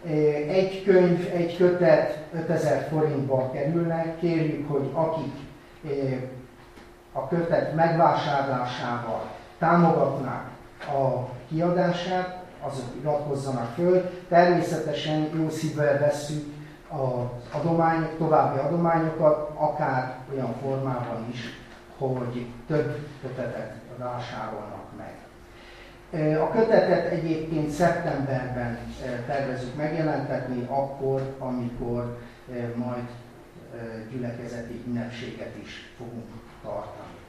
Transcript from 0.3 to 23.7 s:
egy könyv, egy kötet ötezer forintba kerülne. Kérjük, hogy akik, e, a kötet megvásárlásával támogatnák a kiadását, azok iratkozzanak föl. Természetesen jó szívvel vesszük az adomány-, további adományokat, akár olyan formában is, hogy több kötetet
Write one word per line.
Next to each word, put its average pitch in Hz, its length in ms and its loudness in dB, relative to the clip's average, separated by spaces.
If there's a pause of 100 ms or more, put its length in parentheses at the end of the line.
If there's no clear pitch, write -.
egy 185 360 2
könyv, 180 500 6
egy 170 240 0
kötet 175 600 6 (160)
ötezer 147 560 2
forintba 135 640 2
kerülne. 165 680 0
Kérjük, 160 500 0
hogy 135 240 0
akik, 156 400 0 (520)
e, 143 40 -6 (1200)
a 135 140 -4
kötet 165 480 2
megvásárlásával 139 1500 2 (300)
támogatnák 160 920 4 (300)
a 131 500 0 (180)
kiadását, 175 960 0 (180)
azok 131 380 -8
iratkozzanak 139 760 -2
föl. 180 360 4 (200)
Természetesen 156 1040 4
jó 160 140 2
szívvel 143 500 2
vesszük 147 540 0 (360)
az 123 720 -4
adomány-, 165 580 2
további 143 420 4
adományokat, 160 960 2
akár 147 640 0 (160)
olyan 123 280 -2
formában 127 680 -4
is, - 280 -10 (380)
hogy 123 480 -4 (220)
több 151 300 0 (240)
kötetet - 520 -6 (240)